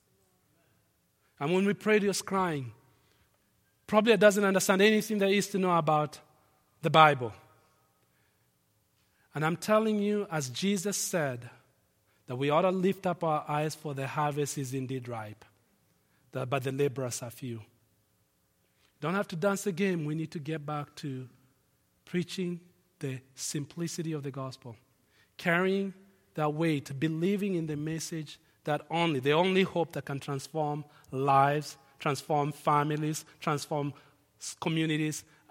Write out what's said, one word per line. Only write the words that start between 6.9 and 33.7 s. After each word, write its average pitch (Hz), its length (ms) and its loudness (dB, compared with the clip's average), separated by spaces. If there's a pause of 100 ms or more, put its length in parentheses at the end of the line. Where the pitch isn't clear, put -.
Bible. 143 420 8 (2000)
And 151 100 0
I'm 160 100 0
telling 214 440 2
you, 208 280 0
as 143 220 -4
Jesus 196 460 -2
said, 131 520 -4 (800)
that 123 80 -8
we 139 160 0
ought 160 120 4
to 185 80 4
lift 190 360 0
up 175 160 -2
our 156 240 0
eyes, 151 300 -2
for 147 180 -10
the 135 140 -6
harvest 147 500 -2
is 131 160 -6
indeed 131 320 -6
ripe, 110 380 -12 (880)
that, 127 180 -6
but 135 140 0
the 135 80 -4
laborers 135 500 -2
are 117 80 -12
few. 117 320 -12 (1400)
Don't 160 140 -4
have 202 140 -2
to 185 80 -8
dance 196 260 0
the 208 80 -2
game. 175 340 -2
We 151 120 -4
need 160 160 -6
to 175 80 -10
get 147 260 -8
back 147 300 -8
to 131 320 -10 (760)
preaching 175 540 -6 (420)
the 131 200 -8 (140)
simplicity 165 760 -8
of 147 100 -6
the 139 80 -8
gospel, 131 440 -12 (640)
carrying 190 560 0 (400)
that 151 220 -2
weight, 147 440 0
believing 180 560 0
in 165 120 -2
the 151 100 -6
message 160 640 -8 (240)
that 147 160 -2 (100)
only, 160 300 2
the 143 120 2
only 185 300 4
hope 170 300 0
that 143 140 -8
can 139 120 -6
transform 147 640 -4 (280)
lives, 139 640 2 (220)
transform 147 520 -2
families, 151 760 0 (140)
transform 147 520 -4 (480)